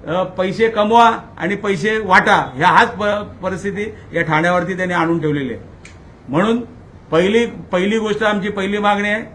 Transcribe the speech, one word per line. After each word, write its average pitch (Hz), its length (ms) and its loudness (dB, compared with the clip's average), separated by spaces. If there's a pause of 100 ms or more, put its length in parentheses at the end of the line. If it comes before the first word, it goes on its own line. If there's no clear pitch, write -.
अ, 180 140 -2
पैसे 190 460 -2
कमवा 226 500 4 (200)
आणि 190 180 -2
पैसे 202 420 -2
वाटा, 190 560 2
ह्या 156 140 2
हाच 202 200 4
प-, 208 540 -4
परिस्थिती 190 520 -6 (200)
या 165 80 0
ठाण्यावरती 170 540 2
त्यांनी 180 180 -4
आणून 170 260 0
ठेवलेली 143 340 -4
आहे. 101 80 -14 (680)
म्हणून 208 320 2 (500)
पहिली, 202 360 2
पहिली 190 520 -2
गोष्ट, 214 240 -2
आमची 208 260 0
पहिली 196 300 -4
मागणी 208 300 0
आहे 214 160 -4 (100)